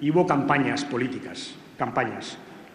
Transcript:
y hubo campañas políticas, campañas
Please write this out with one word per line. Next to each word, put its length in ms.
y 80
hubo 160
campañas 600
políticas, 680
campañas 580